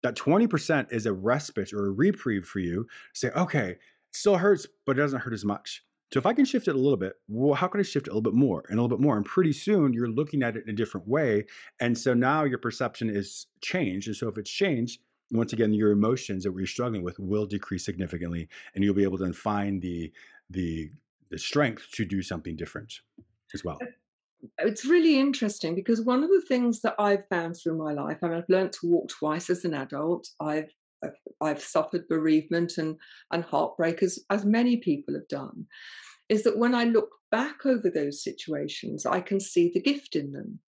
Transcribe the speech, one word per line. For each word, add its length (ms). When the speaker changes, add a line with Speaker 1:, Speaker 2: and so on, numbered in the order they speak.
Speaker 1:
That 120
twenty 320
percent 440
is 140
a 80
respite 600
or 140
a 40
reprieve 540
for 140
you 240
to 360
say, 120
"Okay, 400
it 80
still 240
hurts, 300
but 120
it 40
doesn't 200
hurt 120
as 120
much." 380
So 60
if 60
I 80
can 120
shift 220
it 80
a 40
little 180
bit, 180
well, 280
how 120
can 120
I 40
shift 240
it 40
a 20
little 80
bit 140
more 340
and 80
a 40
little 140
bit 80
more? 140
And 80
pretty 260
soon 400
you're 160
looking 360
at 120
it 80
in 60
a 60
different 320
way. 380
And 180
so 160
now 300
your 160
perception 500
is 380
changed. 460
And 80
so 140
if 80
it's 120
changed, 520
once 200
again, 220
your 180
emotions 520
that 80
we're 160
struggling 360
with 160
will 280
decrease 360
significantly, 640
and 80
you'll 100
be 100
able 140
to 60
then 100
find 480
the, 320
the, 400
the 80
strength 540
to 120
do 160
something 340
different 460
as 100
well. 140
Speaker 2:
It's 260
really 340
interesting 560
because 260
one 220
of 60
the 180
things 340
that 180
I've 300
found 280
through 200
my 160
life, 280
and 120
I've 140
learned 260
to 140
walk 220
twice 400
as 160
an 80
adult, 560
I've, 320
I've, 140
I've 200
suffered 460
bereavement 720
and, 180
and 120
heartbreak 600
as, 160
as 160
many 320
people 380
have 120
done, 380
is 140
that 140
when 180
I 100
look 240
back 340
over 240
those 340
situations, 840
I 160
can 180
see 340
the 80
gift 340
in 160
them. 360